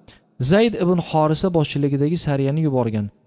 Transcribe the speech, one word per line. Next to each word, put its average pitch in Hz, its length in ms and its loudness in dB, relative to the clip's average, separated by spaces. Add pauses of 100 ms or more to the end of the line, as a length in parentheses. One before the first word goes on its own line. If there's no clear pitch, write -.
(400)
Zayd 208 340 2
ibn 180 240 0
Horisa 156 500 0
boshchiligidagi 147 680 0
sariyani 143 420 -2
yuborgan. 117 460 0 (200)